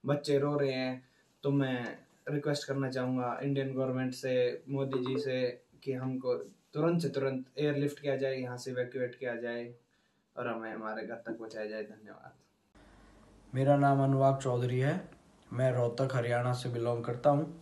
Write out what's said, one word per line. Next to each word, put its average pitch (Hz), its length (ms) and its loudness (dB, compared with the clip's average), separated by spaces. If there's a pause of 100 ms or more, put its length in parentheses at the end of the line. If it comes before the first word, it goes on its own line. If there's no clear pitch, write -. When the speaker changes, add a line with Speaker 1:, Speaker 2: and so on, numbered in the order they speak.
Speaker 1:
बच्चे 143 360 2
रो 147 180 2
रहे 139 140 2
हैं। 127 320 -4 (400)
तो 143 80 2
मैं 127 460 0 (320)
request 147 380 -2
करना 135 220 -2
चाहूँगा 127 540 -2
Indian 135 300 0
government 127 400 -2
से, 127 560 0
Modi 135 360 -2
जी 131 140 0
से 127 220 -2 (420)
कि 135 100 -2
हमको 127 400 -2 (400)
तुरंत 165 280 2
से 139 80 0
तुरंत 135 360 -2 (120)
airlift 143 420 0
किया 139 160 0
जाए, 135 220 0
यहाँ 123 200 -6
से 131 140 -8
evacuate 123 440 -2
किया 120 200 -4
जाए 120 380 -4 (600)
और 120 120 -4
हमें 113 240 -4
हमारे 110 340 -6
घर 117 120 -8
तक 113 200 -8
पहुँचाया 110 280 -8
जाए। 107 180 -6
धन्यवाद। 104 500 -16 (1200)
Speaker 2:
मेरा 139 240 6
नाम 139 260 6
अनुराग 135 380 4
चौधरी 123 380 0
है, 151 300 0 (400)
मैं 127 240 2
रोहतक, 123 420 0
हरियाणा 123 380 0
से 123 160 -4
बिलोंग 117 340 -2
करता 123 260 2
हूँ। 147 160 4 (160)